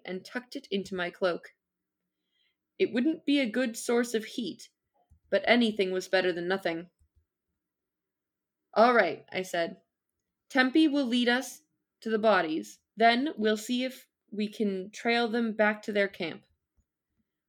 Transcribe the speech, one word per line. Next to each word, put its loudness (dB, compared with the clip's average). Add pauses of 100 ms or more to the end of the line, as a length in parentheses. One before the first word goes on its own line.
and -10
tucked -12
it -14
into -4
my -4
cloak. -4 (1200)
It 0
wouldn't -2
be 2
a 0
good -2
source -2
of -4
heat, -10 (640)
but 0
anything 2
was -4
better 0
than -6
nothing. -4 (1800)
"All 6
right," 2
I -4
said. -4 (680)
"Tempe 4
will 0
lead 2
us -4 (380)
to -8
the 0
bodies. 2 (160)
Then 4
we'll 2
see -4
if -10 (240)
we -4
can -4
trail 0
them -2
back 2
to -6
their 2
camp." -10 (1040)